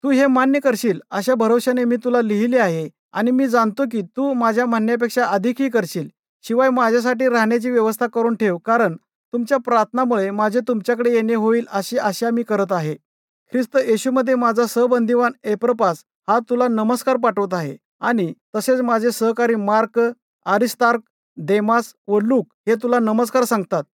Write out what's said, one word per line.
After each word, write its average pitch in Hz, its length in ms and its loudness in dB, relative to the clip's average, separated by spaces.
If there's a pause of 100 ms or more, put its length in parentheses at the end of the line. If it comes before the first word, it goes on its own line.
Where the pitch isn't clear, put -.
तू 277 60 0
हे 269 160 4
मान्य 269 340 2
करशील 233 400 0 (100)
अशा 202 240 -2
भरोशाने 240 500 0
मी 240 120 0
तुला 240 260 0
लिहिले 226 360 0
आहे 165 300 0 (240)
आणि 226 180 0
मी 262 180 2
जाणतो 226 440 0
की 214 100 -4 (140)
तू 277 180 -2
माझ्या 233 320 0
म्हणण्यापेक्षा 233 600 0
अधिकही 233 440 -2
करशील. 175 380 -4 (360)
शिवाय 262 260 2
माझ्यासाठी 247 580 0
राहण्याची 233 420 0
व्यवस्था 226 360 0
करून 233 280 -2
ठेव, 196 220 0
कारण 226 400 0 (360)
तुमच्या 240 260 -2
प्रार्थनामुळे 233 720 0
माझे 214 380 0
तुमच्याकडे 240 440 0
येणे 226 220 0
होईल 226 360 0
अशी 196 280 -4
आशा 220 320 -2
मी 233 120 -2
करत 196 300 -2
आहे. 156 220 -2 (580)
ख्रिस्त 254 260 -2
येशूमध्ये 254 560 0
माझा 233 320 2
सहबंदिवान 240 680 0 (120)
एप्रपास 220 580 -2 (260)
हा 220 100 2 (120)
तुला 247 180 2
नमस्कार 233 480 0
पाठवत 202 380 0
आहे 147 220 -6 (240)
आणि 202 320 0 (240)
तसेच 254 240 0
माझे 240 300 2
सहकारी 226 440 0
मार्क, 214 440 0 (480)
अरिस्तार्क, 233 540 2 (380)
देमास 214 540 0 (160)
व 208 120 2
लूक 226 260 0 (200)
हे 220 160 2
तुला 247 160 2
नमस्कार 233 460 0
सांगतात. 196 400 -2 (120)